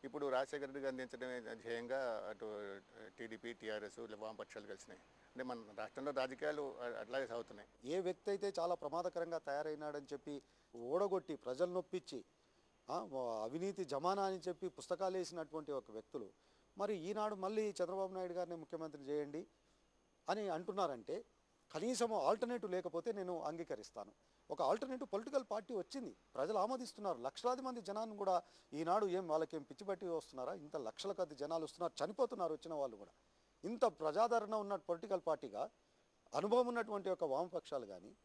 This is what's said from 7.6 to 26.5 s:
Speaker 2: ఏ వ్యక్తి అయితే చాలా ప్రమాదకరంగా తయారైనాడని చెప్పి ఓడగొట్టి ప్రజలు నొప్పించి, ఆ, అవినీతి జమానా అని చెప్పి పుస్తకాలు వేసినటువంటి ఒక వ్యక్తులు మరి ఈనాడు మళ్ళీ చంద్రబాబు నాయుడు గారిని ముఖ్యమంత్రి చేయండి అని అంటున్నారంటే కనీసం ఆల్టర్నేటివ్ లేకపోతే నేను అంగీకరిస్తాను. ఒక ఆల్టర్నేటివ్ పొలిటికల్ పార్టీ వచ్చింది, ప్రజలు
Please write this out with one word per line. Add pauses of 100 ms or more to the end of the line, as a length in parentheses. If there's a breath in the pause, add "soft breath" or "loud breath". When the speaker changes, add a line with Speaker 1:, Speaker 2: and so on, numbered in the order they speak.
Speaker 2:
ఏ
వ్యక్తి
అయితే
చాలా
ప్రమాదకరంగా
తయారైనాడని
చెప్పి (340 soft breath)
ఓడగొట్టి
ప్రజలు
నొప్పించి, (640 soft breath)
ఆ, (460)
అవినీతి
జమానా
అని
చెప్పి
పుస్తకాలు
వేసినటువంటి
ఒక
వ్యక్తులు (480 soft breath)
మరి
ఈనాడు
మళ్ళీ
చంద్రబాబు
నాయుడు
గారిని
ముఖ్యమంత్రి
చేయండి (840 soft breath)
అని
అంటున్నారంటే (460)
కనీసం
ఆల్టర్నేటివ్
లేకపోతే
నేను
అంగీకరిస్తాను. (400 soft breath)
ఒక
ఆల్టర్నేటివ్
పొలిటికల్
పార్టీ
వచ్చింది, (200)
ప్రజలు